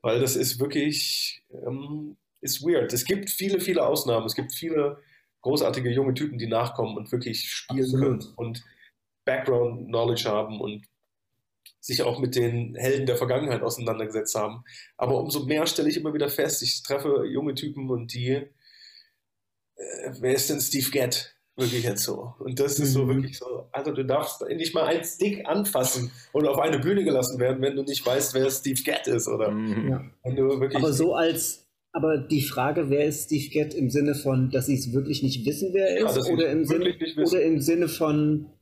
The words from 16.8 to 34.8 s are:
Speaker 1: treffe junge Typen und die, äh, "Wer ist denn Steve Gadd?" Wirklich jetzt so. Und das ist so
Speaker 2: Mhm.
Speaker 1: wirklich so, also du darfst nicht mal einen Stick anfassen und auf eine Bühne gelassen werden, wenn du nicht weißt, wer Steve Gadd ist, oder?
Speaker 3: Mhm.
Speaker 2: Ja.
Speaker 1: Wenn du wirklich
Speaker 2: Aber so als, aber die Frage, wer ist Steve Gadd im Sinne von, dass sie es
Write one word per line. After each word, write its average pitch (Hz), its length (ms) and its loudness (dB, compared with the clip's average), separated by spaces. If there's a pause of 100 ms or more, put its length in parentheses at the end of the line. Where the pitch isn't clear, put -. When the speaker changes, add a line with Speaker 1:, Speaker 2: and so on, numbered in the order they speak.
Speaker 1:
treffe 139 440 0
junge 143 280 -2
Typen 135 380 -8
und 117 220 -4
die, 123 180 -4
äh, 147 160 -2 (1700)
"Wer 131 140 2
ist 127 160 2
denn 143 100 0
Steve 131 320 0
Gadd?" 123 440 -2 (220)
Wirklich 120 260 0
jetzt 113 200 -2
so. - 360 -6
Und 127 200 -6
das 208 200 2
ist 139 140 4
so 135 100 4
Speaker 2:
Mhm. 123 60 2
Speaker 1:
wirklich 131 280 0
so, 123 360 -10
also 143 180 -4
du 135 140 -2
darfst 127 360 0
nicht 165 320 -4
mal 160 120 2
einen 233 180 2
Stick - 420 -2
anfassen 131 640 0 (220)
und 151 160 2
auf 139 100 2
eine 156 220 2
Bühne 185 240 4
gelassen 127 360 2
werden, 131 220 2
wenn 139 140 2
du 135 80 -2
nicht 139 220 -4
weißt, 131 280 2
wer 131 160 4
Steve 131 340 -2
Gadd - 240 -2
ist, 117 200 0
oder? 110 240 0
Speaker 3:
Mhm. 110 380 -2
Speaker 2:
Ja. 131 140 -2 (200)
Speaker 1:
Wenn 127 140 -2
du 135 220 2
wirklich 135 220 0
Speaker 2:
Aber 151 120 4
so 160 200 2
als, 160 540 0 (240)
aber 156 260 2
die 135 240 0
Frage, 143 480 0
wer 143 160 4
ist 147 200 -2
Steve 147 280 -2
Gadd 151 220 0
im 135 140 2
Sinne 143 260 2
von, 131 340 2
dass 131 180 0
sie 139 80 4
es 127 180 -2